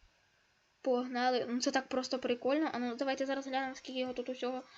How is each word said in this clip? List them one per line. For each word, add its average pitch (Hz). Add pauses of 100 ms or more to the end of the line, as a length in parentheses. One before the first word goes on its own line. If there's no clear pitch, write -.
(840)
Погнали. 254
Ну 240
це 285
так 269
просто 254
прикольно. 254
А 240
ну 240
давайте 269
зараз 277
глянемо, 262
скільки 262
його 254
тут 247
усього 254 (160)